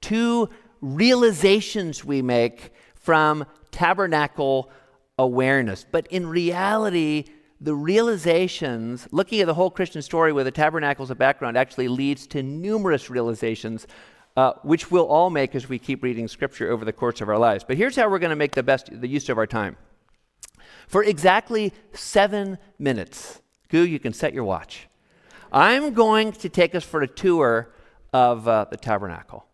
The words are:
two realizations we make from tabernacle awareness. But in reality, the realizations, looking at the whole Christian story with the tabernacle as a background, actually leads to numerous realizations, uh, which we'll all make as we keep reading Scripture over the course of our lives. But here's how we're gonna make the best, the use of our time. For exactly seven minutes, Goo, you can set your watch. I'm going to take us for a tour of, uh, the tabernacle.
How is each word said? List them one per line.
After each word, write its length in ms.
two 480
realizations 1200
we 180
make 520
from 500
tabernacle 960
awareness. 720
But 180
in 200
reality, 1000
the 140
realizations, 1400
looking 320
at 60
the 80
whole 160
Christian 320
story 280
with 140
the 60
tabernacle 500
as 80
a 60
background, 420
actually 300
leads 400
to 160
numerous 680
realizations, 800
uh, 260
which 300
we'll 160
all 240
make 240
as 120
we 120
keep 240
reading 240
Scripture 420
over 160
the 80
course 260
of 100
our 100
lives. 280
But 100
here's 180
how 160
we're 80
gonna 160
make 180
the 80
best, 300
the 160
use 200
of 120
our 80
time. 280
For 160
exactly 680
seven 680
minutes, 640
Goo, 180
you 100
can 160
set 220
your 80
watch. 440
I'm 440
going 380
to 160
take 260
us 80
for 180
a 60
tour 680
of, 340
uh, 220
the 80
tabernacle. 760